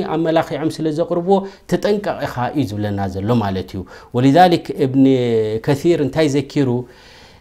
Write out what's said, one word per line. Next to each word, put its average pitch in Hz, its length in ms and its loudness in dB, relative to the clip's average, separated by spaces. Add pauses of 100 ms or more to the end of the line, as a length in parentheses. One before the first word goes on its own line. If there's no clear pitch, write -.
ኣመላኺዖም 160 640 0
ስለ 156 220 -6
ዘቕርብዎ 170 460 0 (280)
ትጠንቀቕ 185 560 0
ኢኻ 143 120 -6 (140)
እዩ 139 180 0
ዝብለና 104 420 -4
ዘሎ 95 260 -4
ማለት 95 360 -2
እዩ። 95 120 -8 (300)
ወሊዛሊክ 160 540 4 (140)
እብኒ 135 260 4 (540)
ከሲር 160 400 2
እንታይ 147 280 0
ዘኪሩ? 139 400 0 (720)